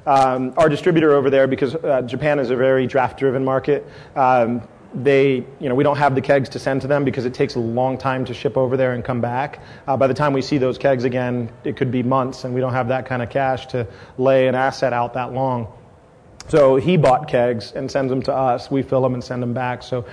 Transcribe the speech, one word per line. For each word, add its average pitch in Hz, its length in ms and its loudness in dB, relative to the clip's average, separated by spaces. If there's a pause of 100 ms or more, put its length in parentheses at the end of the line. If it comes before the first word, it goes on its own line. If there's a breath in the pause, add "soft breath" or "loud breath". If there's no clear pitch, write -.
Um, 131 500 2
our 156 140 4
distributor 151 420 4
over 139 160 4
there, 135 180 4
because, 131 280 -2
uh, 151 260 0
Japan 135 380 -2
is 123 100 -2
a 131 80 0
very 131 300 2
draft-driven 131 580 0
market, 135 420 0 (300 loud breath)
um, 123 500 2 (280)
they, 135 500 2 (160)
you 143 80 -4
know, 123 60 0
we 143 100 2
don't 143 140 2
have 143 160 2
the 131 80 0
kegs 139 260 2
to 127 100 -12
send 135 220 -2
to 131 60 -6
them 143 180 0
because 127 220 -2
it 123 80 -4
takes 135 220 -2
a - 20 0
long 120 400 -2
time 131 260 -4
to 120 80 -8
ship 139 240 -6
over 131 220 0
there 127 160 0
and 123 100 -6
come 123 160 -4
back. 123 400 -4 (260 loud breath)
Uh, 135 80 0
by 131 120 2
the 127 80 0
time 147 180 0
we 135 80 0
see 147 160 -2
those 127 220 0
kegs 131 260 0
again, 123 460 -4 (140)
it 147 120 -6
could 131 140 -2
be 127 120 -2
months, 131 420 -2
and 123 100 -8
we 127 80 -2
don't 127 100 -2
have 127 160 -2
that 131 160 -2
kind 123 160 -6
of 117 80 -6
cash 131 380 -2
to 120 200 -4 (300 loud breath)
lay 131 320 4
an 123 60 2
asset 131 400 0
out 120 180 -2
that 123 220 -8
long. 123 340 -4 (800)
So 135 280 6
he 175 200 2
bought 139 320 2
kegs 123 440 0
and 135 180 -8
sends 139 180 -2
them 127 140 -2
to 131 100 -4
us. 123 380 -2
We 139 120 0
fill 131 200 0
them 131 100 0
and 120 100 -6
send 123 200 -8
them 120 100 -4
back. 123 300 -4
So 123 300 -6